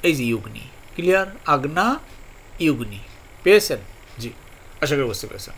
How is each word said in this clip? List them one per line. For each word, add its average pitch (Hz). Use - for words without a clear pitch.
এই 170
যে 135
ইউগনি, 113
ক্লিয়ার? 190
আগনা 160
ইউগনি, 117
পেয়েছেন? 196
জি, 117
আশা 143
করি 139
বুঝতে 113
পেরেছেন। -